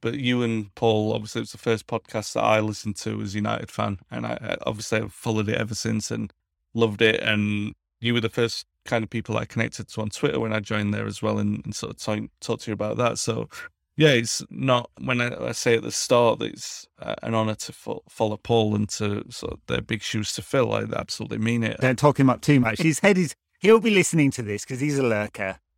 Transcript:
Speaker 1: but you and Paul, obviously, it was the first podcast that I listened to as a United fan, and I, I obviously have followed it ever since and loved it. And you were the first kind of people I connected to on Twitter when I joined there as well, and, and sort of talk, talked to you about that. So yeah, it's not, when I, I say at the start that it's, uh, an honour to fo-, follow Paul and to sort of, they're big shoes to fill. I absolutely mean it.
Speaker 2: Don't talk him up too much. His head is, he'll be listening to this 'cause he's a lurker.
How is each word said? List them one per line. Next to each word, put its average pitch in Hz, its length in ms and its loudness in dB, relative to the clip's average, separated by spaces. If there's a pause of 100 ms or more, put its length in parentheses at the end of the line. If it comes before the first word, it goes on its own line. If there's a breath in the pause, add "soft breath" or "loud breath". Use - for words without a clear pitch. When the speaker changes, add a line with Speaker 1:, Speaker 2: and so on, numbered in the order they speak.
Speaker 1:
but 117 120 -4
you 123 280 0
and 113 320 -2
Paul, 110 400 2
obviously, 110 260 -6
it - 40 -6
was - 80 -12
the - 60 -18
first 113 280 -2
podcast - 480 -6
that 113 100 2
I 110 160 6
listened 107 360 -4
to 107 260 -6
as 98 100 -8
a 104 60 -8
United 110 320 -4
fan, 107 280 -4 (120)
and 117 160 -8
I, 117 140 -4
I - 160 -4 (100)
obviously 110 340 -2
have 107 120 -8
followed 107 360 -2
it 110 80 0
ever 110 180 -4
since 110 360 -4
and 110 200 -6 (440)
loved 113 260 2
it. 110 220 6
And 104 520 0 (260)
you 120 120 0
were 120 80 2
the 113 80 0
first - 380 -2 (180)
kind 117 180 0
of 107 60 -6
people 113 300 -4
I 113 80 -4
connected - 420 -6
to - 140 -8
on 104 80 -4
Twitter 143 280 -2
when 113 140 -2
I 110 80 -2
joined 104 320 -2
there 107 140 -4
as 104 160 -8
well, 107 160 0
and, 104 260 -2
and 107 100 -10
sort - 200 -8
of - 80 -18
talk, 110 260 -4 (120)
talked - 240 -6
to 117 80 -6
you - 20 -2
about 107 240 -4
that. 117 200 0
So 113 300 -4 (480 loud breath)
yeah, 151 140 8
it's 117 400 2
not, 123 400 0 (100)
when 127 220 -2
I, 120 260 -4
I 120 40 -4
say 117 240 4
at 110 60 -2
the 113 100 -6
start 120 480 4
that 113 120 -4
it's, - 340 -14 (120)
uh, - 240 -8
an 113 120 -2
honour 110 200 0
to - 180 -10
fo-, - 360 -10
follow 107 280 0
Paul 110 380 2
and 104 160 0
to 104 400 -4
sort - 240 -10
of, - 120 -16
they're 123 140 -2
big 110 220 -6
shoes - 320 -4
to 113 80 -8
fill. 117 320 0
I 107 100 -2 (100)
absolutely 110 440 -6
mean 117 260 0
it. - 160 -4
Speaker 2:
Don't 127 180 2
talk 147 220 4
him 135 100 8
up 117 120 -2
too 143 180 6
much. 110 200 0
His 160 200 2
head 202 160 6
is, 175 180 0 (260)
he'll 220 200 8
be 233 100 2
listening 165 420 4
to 127 100 -6
this 104 240 -6
'cause 127 140 -8
he's 143 180 0
a 135 40 2
lurker. 104 560 0 (200)